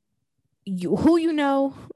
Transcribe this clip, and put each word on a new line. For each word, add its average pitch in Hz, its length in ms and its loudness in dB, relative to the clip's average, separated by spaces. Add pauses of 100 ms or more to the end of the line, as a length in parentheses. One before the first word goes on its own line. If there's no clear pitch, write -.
(640)
you, 180 300 -2
who 320 220 4
you 330 160 0
know 277 420 0 (200)